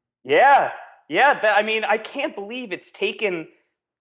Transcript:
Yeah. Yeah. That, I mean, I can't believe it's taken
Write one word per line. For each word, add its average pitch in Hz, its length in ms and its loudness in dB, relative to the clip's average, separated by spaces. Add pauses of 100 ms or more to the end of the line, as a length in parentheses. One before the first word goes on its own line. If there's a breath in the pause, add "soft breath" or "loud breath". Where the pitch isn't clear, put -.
(240)
Yeah. 185 480 4 (380)
Yeah. 220 300 2
That, 208 180 0
I 208 40 4
mean, 220 220 -2
I 214 140 0
can't 277 380 -8
believe 220 360 -12
it's - 200 -12
taken 196 560 -6 (540)